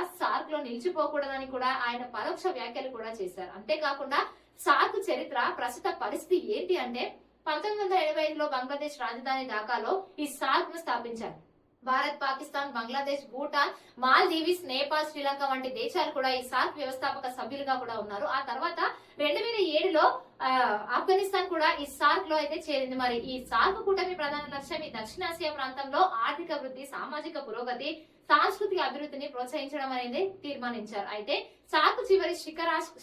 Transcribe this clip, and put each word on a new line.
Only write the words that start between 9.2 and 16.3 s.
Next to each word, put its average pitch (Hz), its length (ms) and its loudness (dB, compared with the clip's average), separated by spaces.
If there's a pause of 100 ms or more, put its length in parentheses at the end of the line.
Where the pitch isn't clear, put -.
ఢాకాలో 233 560 0 (140)
ఈ 294 80 -2
సార్క్ 311 480 2
ను 330 60 -8
స్థాపించారు. 233 680 -4 (340)
భారత్, 269 380 2
పాకిస్తాన్, 277 500 -2
బంగ్లాదేశ్, 269 500 -2 (100)
భూటాన్, 285 380 2 (280)
మాల్దీవ్స్, 320 640 6
నేపాల్, 294 420 0
శ్రీలంక 277 440 -2
వంటి 262 180 -2
దేశాలు 302 420 -2
కూడా 262 200 0